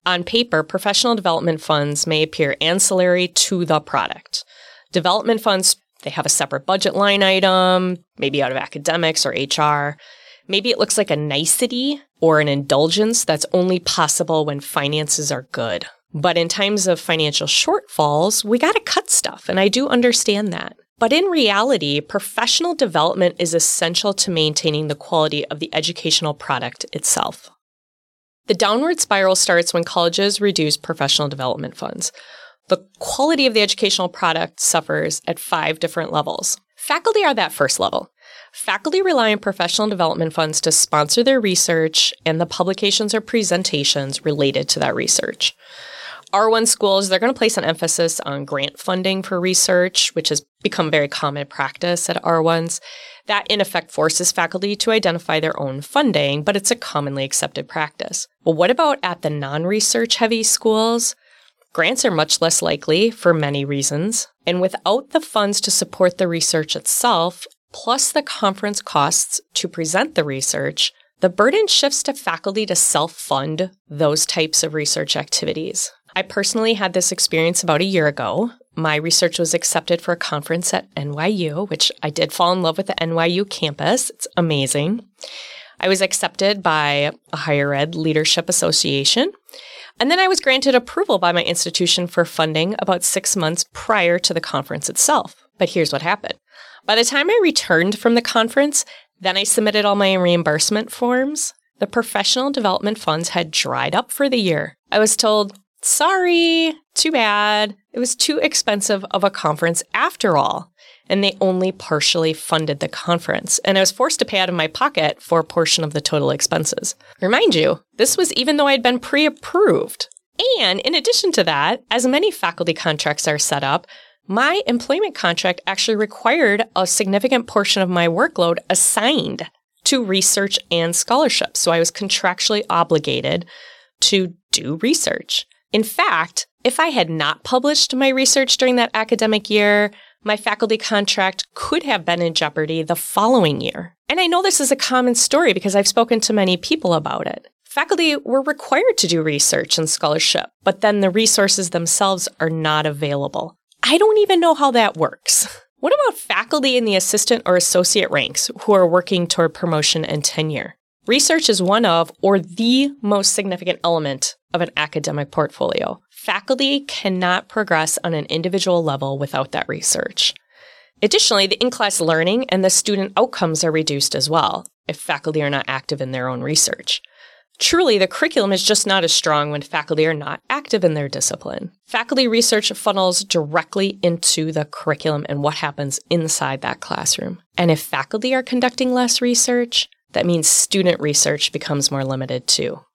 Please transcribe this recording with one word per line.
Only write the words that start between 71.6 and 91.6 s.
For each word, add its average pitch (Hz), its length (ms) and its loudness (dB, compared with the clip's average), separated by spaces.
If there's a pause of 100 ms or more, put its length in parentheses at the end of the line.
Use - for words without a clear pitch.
shifts - 360 0
to 277 120 -4
faculty 196 500 -4
to 190 100 -4
self-fund 156 960 -2 (160)
those 151 380 0
types - 380 -2
of 156 100 -4
research 156 420 -4
activities. - 760 -4 (240)
I 190 60 -2
personally 220 520 0
had 190 200 -4
this 180 180 0
experience 170 500 0
about 160 200 2
a - 20 0
year 185 220 2
ago. 147 460 -2 (220)
My 156 220 0
research 165 420 0
was 165 140 0
accepted 170 480 0
for - 120 -4
a 170 40 0
conference 165 560 -4
at - 240 -4
N 147 160 -6
Y 151 140 -2
U, 180 400 -2
which - 260 -2 (100)
I 156 60 -4
did 151 240 -2
fall 175 220 2
in 185 80 -2
love 160 160 0
with 190 80 -4
the - 140 -4
N 165 140 -2
Y 165 120 2
U 180 180 0
campus. 160 640 -2
It's - 180 -10 (120)
amazing. 156 640 0 (760)
I 185 100 0
was 190 120 2
accepted 190 600 -2
by 147 500 2 (220)
a - 20 -6
higher 143 380 0
ed 151 200 -2
leadership 156 540 0
association. 170 840 0 (720)
And 254 100 2
then 359 100 2
I 381 80 4
was 370 120 2
granted 262 340 2
approval 247 440 0
by 175 140 2
my 175 100 0
institution 175 640 -2